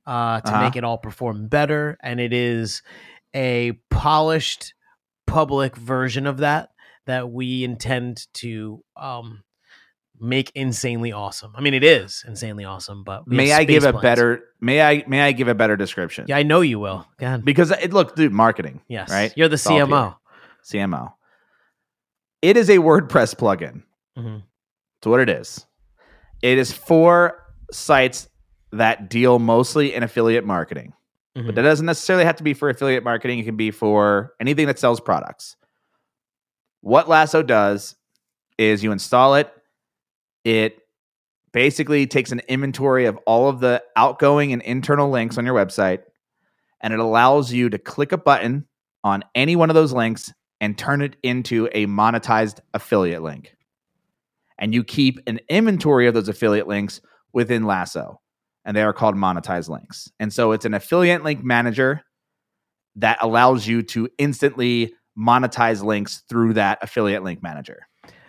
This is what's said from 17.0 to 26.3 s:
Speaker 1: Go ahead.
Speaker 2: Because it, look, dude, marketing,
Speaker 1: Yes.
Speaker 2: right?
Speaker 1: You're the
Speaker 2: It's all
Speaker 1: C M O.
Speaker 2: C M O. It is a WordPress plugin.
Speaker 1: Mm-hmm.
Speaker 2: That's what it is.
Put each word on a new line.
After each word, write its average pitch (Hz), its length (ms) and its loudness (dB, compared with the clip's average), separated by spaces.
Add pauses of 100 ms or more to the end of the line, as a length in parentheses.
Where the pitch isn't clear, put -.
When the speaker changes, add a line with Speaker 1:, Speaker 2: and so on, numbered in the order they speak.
Speaker 1:
Go 127 80 -8
ahead. 127 180 -4
Speaker 2:
Because 151 280 4
it, 175 200 -4
look, 190 220 2
dude, 156 180 0
marketing, 107 540 0
Speaker 1:
Yes. 101 240 -12
Speaker 2:
right? 101 260 -2
Speaker 1:
You're 160 120 4
the 151 60 2
Speaker 2:
It's - 120 -4
all - 100 2
Speaker 1:
C 147 40 4
M 139 120 2
O. 120 220 0 (480)
Speaker 2:
C - 160 -10
M 98 160 -4
O. 64 180 -10 (1300)
It 190 140 6
is 226 140 6
a 202 60 10
WordPress 156 580 4
plugin. 87 480 -2 (340)
Speaker 1:
Mm-hmm. 113 200 -12 (640)
Speaker 2:
That's - 100 -8
what 120 100 4
it 123 100 2
is. - 360 -8 (760)